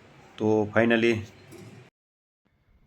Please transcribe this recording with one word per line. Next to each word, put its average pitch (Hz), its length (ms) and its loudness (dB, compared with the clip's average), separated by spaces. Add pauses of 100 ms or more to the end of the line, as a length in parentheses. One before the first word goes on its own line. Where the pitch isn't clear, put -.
(380)
તો 107 300 0 (100)
finally 117 360 2 (1700)